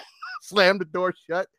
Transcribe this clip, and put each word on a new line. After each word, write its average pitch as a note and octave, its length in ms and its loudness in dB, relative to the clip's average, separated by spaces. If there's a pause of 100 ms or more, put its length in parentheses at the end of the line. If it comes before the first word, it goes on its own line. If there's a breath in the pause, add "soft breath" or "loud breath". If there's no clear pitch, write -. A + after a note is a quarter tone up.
(100)
<laughs> - 320 -14
slammed G3 380 2
the F3 60 -6
door F3+ 280 -2 (140)
shut. F3+ 200 -4 (100)